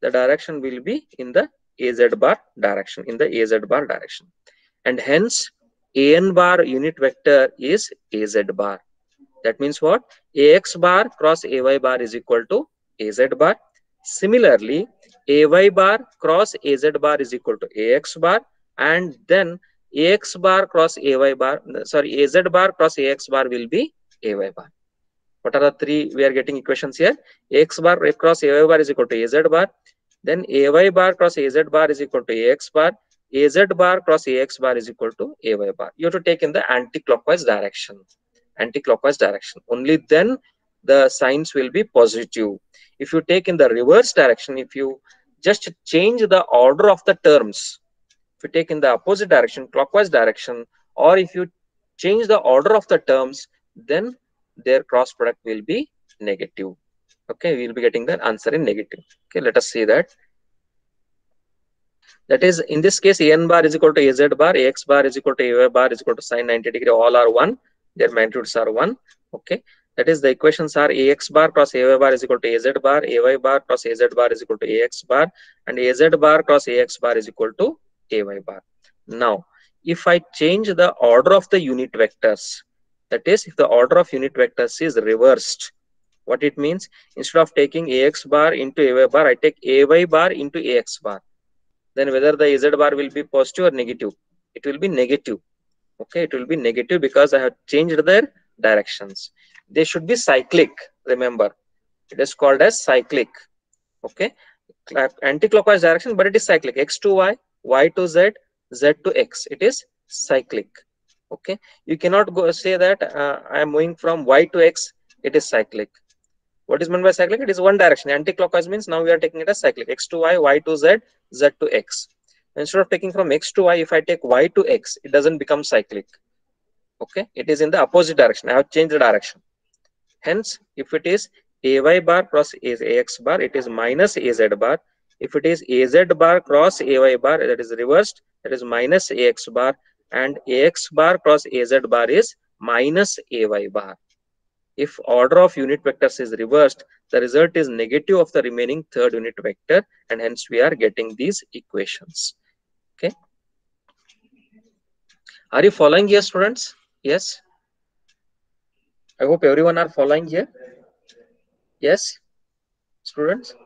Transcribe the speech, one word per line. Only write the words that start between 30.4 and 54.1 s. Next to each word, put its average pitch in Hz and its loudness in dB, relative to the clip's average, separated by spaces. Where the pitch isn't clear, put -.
A 139 2
Y 175 6
bar 185 2
cross 175 0
A 139 -2
Z 151 0
bar 151 0
is 143 -4
equal 139 -6
to - -6
A 117 2
X - -6
bar, 156 2
A 139 2
Z 185 2
bar 180 2
cross 156 0
A 131 -2
X 135 -6
bar 127 -2
is 113 -10
equal 117 -8
to 285 -12
A 110 -2
Y 101 -4
bar. 98 -12
You 160 -6
have 165 -2
to 175 -4
take 170 0
in 147 -2
the 147 -2
anti-clockwise 123 -2
direction. 101 -6
Anti-clockwise 127 -2
direction. 101 -4
Only 135 -2
then 208 2
the 135 4
signs 143 -4
will 127 -4
be 202 -2
positive. 113 0
If 139 -12
you 160 -2
take 180 -2
in 175 -2
the 139 6
reverse 123 4
direction, 131 2
if 131 -12
you 135 -8
just 196 -2
change 214 0
the 185 4
order 131 4
of 185 2
the 190 2
terms, 127 0
if - -16
you 147 -14
take 165 -4
in 156 -6
the 135 4
opposite 196 -2
direction, 131 2
clockwise 190 0
direction, 117 -2
or 165 4
if 185 -4
you 180 -8
change 208 -2
the 214 4
order 143 2
of 208 0
the 170 0
terms, 131 -2
then 208 -6